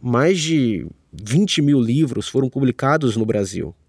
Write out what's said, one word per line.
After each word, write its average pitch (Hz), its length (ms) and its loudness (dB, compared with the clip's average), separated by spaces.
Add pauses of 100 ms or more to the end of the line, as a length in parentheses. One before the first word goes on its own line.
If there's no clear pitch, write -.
mais 139 380 2
de 131 460 0 (260)
vinte 135 500 0
mil 143 180 4
livros 120 480 0
foram 131 200 0
publicados 135 680 0
no 113 80 0
Brasil. 95 500 -2 (140)